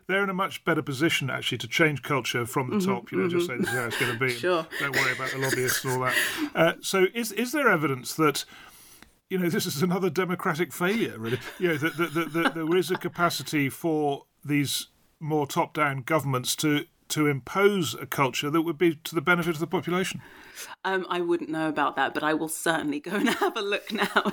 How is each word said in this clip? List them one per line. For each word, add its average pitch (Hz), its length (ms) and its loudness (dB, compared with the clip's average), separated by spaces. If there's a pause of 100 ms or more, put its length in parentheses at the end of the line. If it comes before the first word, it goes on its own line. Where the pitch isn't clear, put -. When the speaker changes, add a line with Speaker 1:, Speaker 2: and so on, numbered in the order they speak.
Speaker 1:
they're 196 160 2
in 196 60 0
a 190 40 -4
much 180 300 -4
better 156 180 2
position, 139 480 0
actually, 127 280 -4
to 110 100 -8
change 151 340 2
culture 127 440 -2
from 127 240 -4
the 214 60 0
Speaker 2:
Mm-hmm, 190 140 2
Speaker 1:
top, - 220 -4
you 170 60 0
know, 185 100 2
just 175 200 0
Speaker 2:
mm-hmm. - 140 -4
Speaker 1:
say, - 20 2
"This - 80 0
is 131 60 0
how 120 80 0
it's 110 140 -4
gonna 120 180 -2
be, 131 140 0
and 120 80 -6
Speaker 2:
Sure. 170 260 0 (140)
Speaker 1:
don't 143 160 -2
worry 135 160 2
about 131 180 -4
the 131 80 -4
lobbyists 127 460 0
and 131 80 0
all 127 80 0
that." 127 140 0 (400)
Uh, 170 260 4
so 190 340 4
is, 233 180 -4
is 247 200 -2
there 294 160 4
evidence 151 460 2
that, 151 300 2 (840)
you 185 80 -2
know, 180 120 0
this 208 160 0
is 143 160 -2
another 185 280 2
democratic 175 600 -2
failure, 180 460 0
really? 117 200 -2 (200)
You 185 100 2
know, 160 80 2
that, 147 220 0
that, 160 160 -2
that, 160 180 0
that 165 220 0
there 160 220 0
is 180 140 0
a 185 60 0
capacity 160 720 -2
for 151 560 -2 (200)
these 143 440 -2 (320)
more 151 260 0
top-down 143 560 0
governments 135 540 0
to, 147 300 2 (220)
to 156 180 0
impose 170 680 2
a - 120 -10
culture 139 440 0
that 165 120 4
would 160 160 -2
be 170 160 4 (100)
to - 100 -10
the 165 60 2
benefit 170 340 2
of 147 60 -6
the 165 60 0
population? 175 540 -2 (640)
Speaker 2:
Um, 190 260 0
I 180 100 0
wouldn't 170 300 0
know 160 180 0
about 143 280 0
that, 135 180 0
but 147 80 -2
I 151 120 2
will 156 140 -2
certainly 151 520 -2
go 175 120 -10
and 208 160 2
<laughs> - 160 0
have 359 120 0
a 233 60 -2
look 202 300 -4
now 208 400 2